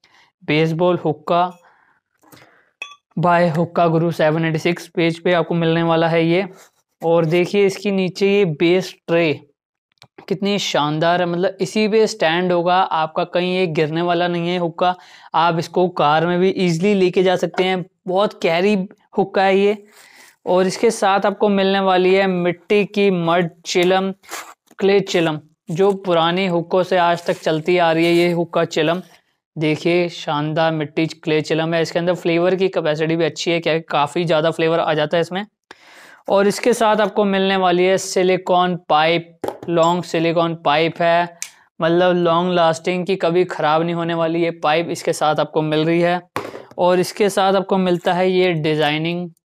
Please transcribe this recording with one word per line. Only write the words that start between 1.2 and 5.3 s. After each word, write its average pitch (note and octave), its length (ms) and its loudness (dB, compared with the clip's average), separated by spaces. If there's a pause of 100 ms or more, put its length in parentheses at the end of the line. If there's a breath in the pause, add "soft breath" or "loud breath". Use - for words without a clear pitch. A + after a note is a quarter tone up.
by F3 320 2
हुक्का E3+ 380 0
गुरु E3 240 0
सेवन D#3+ 340 0
एटी D#3+ 140 -2
सिक्स F3 300 -4
पेज E3 300 -2
पे F3+ 140 0